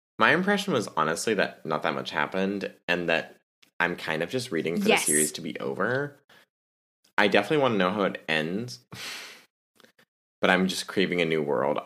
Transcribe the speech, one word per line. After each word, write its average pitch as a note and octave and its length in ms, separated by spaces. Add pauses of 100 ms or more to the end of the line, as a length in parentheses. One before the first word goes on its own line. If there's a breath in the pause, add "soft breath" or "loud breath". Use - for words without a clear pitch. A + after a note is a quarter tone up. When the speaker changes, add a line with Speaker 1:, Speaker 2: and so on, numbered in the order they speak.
(180)
Speaker 1:
My A2+ 160
impression F#3+ 400
was G#2+ 140 (100)
honestly D#2+ 380
that - 300
not D#2 180
that E2 100
much C2 180
happened F#2+ 640 (140)
and F2 220
that E2 260 (440)
I'm F2 160
kind D#2+ 280
of F2+ 60
just B2+ 220
reading E2 300
for G3 80
Speaker 2:
Yes. F#3 160
Speaker 1:
the - 60
series D2+ 220
to E2+ 80
be D#2+ 180
over. A#2+ 560 (1000 soft breath)
I G#2 100
definitely G#2 320
wanna B2 180
know F#2 140
how G#2 120
it - 240
ends, E2+ 520 (120)
<laughs> - 1500
but F#2+ 80
I'm F#2 180
just - 200
craving F2 340
a E2+ 40
new D#2+ 180
world. C#2 420